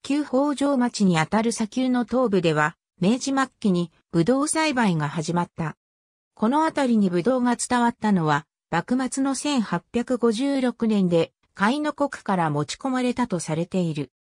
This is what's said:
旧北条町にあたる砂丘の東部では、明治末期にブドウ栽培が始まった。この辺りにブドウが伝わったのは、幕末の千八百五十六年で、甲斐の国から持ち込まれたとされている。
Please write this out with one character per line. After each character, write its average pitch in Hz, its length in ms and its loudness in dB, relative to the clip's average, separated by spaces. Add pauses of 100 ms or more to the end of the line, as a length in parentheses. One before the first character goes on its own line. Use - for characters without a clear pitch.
旧 285 220 -2
北 277 300 0
条 277 220 0
町 240 280 0
に 175 140 4
あ 156 80 0
た 214 140 0
る 226 100 0
砂 220 160 -4
丘 262 220 -2
の 247 160 0
東 240 240 0
部 190 120 2
で 165 120 2
は、 151 220 0 (240)
明 214 200 2
治 269 140 -4
末 269 140 0 (120)
期 208 120 0
に 175 200 -2 (200)
ブ 165 140 2
ド 262 160 2
ウ 294 60 0
栽 311 260 0
培 220 220 2
が 151 140 -2
始 165 240 -4
ま 170 100 0
っ 175 120 -6
た。 160 220 -6 (580)
こ 214 140 0
の 294 140 2
辺 311 260 0
り 233 80 4
に 196 120 4
ブ 175 120 0
ド 254 180 2
ウ 247 40 0
が 240 120 2
伝 247 260 -2
わ 233 80 4
っ 233 60 -4
た 214 160 0
の 175 140 2
は、 151 200 0 (260)
幕 175 260 -2 (140)
末 269 100 -4
の 269 140 0
千 277 260 -2
八 180 220 -4 (100)
百 240 240 -2
五 233 140 2
十 269 300 -2
六 240 260 -2
年 202 200 2
で、 165 260 0 (220)
甲 196 100 0
斐 277 160 0
の 302 120 -2
国 285 160 -2
か - 260 -4
ら 165 140 0
持 147 160 0
ち - 120 -10
込 - 120 -6
ま 254 120 -2
れ 247 120 -2
た 247 140 -2
と 180 120 -4
さ 160 140 -4
れ 165 120 -2
て 190 140 -4
い 165 140 -2
る。 147 180 -6 (100)